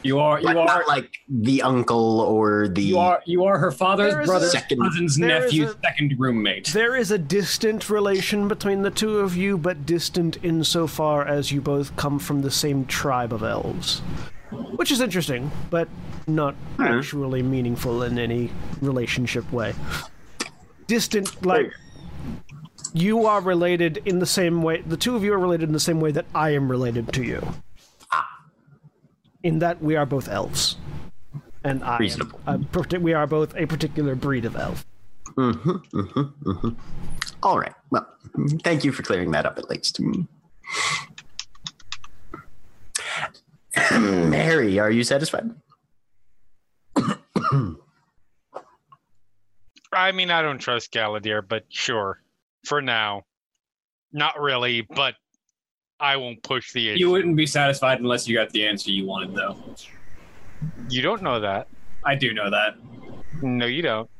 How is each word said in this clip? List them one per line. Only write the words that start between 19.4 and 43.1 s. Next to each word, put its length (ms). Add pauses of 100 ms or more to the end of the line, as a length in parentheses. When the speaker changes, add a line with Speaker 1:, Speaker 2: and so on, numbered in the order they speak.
Speaker 3:
way. 220 (1120)
Distant, 580
like, 220
Speaker 2:
Hey. 40 (1200)
Speaker 3:
you 360
are 120
related 680
in 120
the 80
same 380
way, 180
the 160
two 180
of 80
you 80
are 60
related 320
in 40
the 60
same 220
way 100
that 220
I 220
am 160
related 420
to 100
you. 220 (680)
Speaker 2:
Ah. 160 (1160)
Speaker 3:
In 160
that 200
we 160
are 120
both 200
elves. 480 (880)
And 200
I 140
am 20
Speaker 2:
Reasonable. 480
Speaker 3:
a 100
parti-, 400
we 160
are 140
both 280
a 120
particular 480
breed 280
of 120
elf. 320 (500)
Speaker 2:
Mm-hmm, 320 (300)
mm-hmm, 500
mm-hmm. 200 (760)
All 160
right. 140 (180)
Well, 160 (560)
thank 200
you 80
for 120
clearing 280
that 140
up 140
at 100
least. 320
<clears throat> 80 (3750)